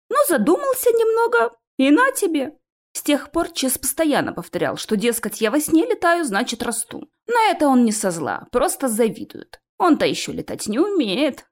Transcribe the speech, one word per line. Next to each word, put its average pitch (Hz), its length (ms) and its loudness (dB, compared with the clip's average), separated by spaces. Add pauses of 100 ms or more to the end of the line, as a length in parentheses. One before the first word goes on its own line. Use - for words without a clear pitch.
Но 480 80 0 (100)
задумался 480 600 2
немного, 453 640 2 (220)
и 269 140 4
на 508 200 4
тебе. 320 460 -2 (360)
С - 100 -12
тех 285 280 0
пор 330 200 -4
Чес 254 260 -4
постоянно 277 560 -2
повторял, 160 440 -4
что, - 180 -4
дескать, 220 460 -2
я 214 100 0
во 302 80 2
сне 320 260 2
летаю, 349 400 0
значит, 233 380 -4
расту. - 440 -8 (200)
Но 466 80 -2 (160)
это 320 160 2
он 247 180 6
не 220 60 2
со 208 200 -2
зла, 139 400 -6
просто 277 360 -2
завидует. 220 720 -4 (160)
Он-то 302 280 4
ещё - 260 -2
летать - 360 -8
не 214 120 -2
умеет. 294 720 -2